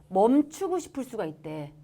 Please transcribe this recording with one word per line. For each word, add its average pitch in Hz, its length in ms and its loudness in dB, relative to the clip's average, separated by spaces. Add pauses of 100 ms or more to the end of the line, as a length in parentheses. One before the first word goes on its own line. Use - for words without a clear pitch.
멈추고 285 680 2
싶을 277 260 -8
수가 214 220 -8
있대. 151 480 -10 (100)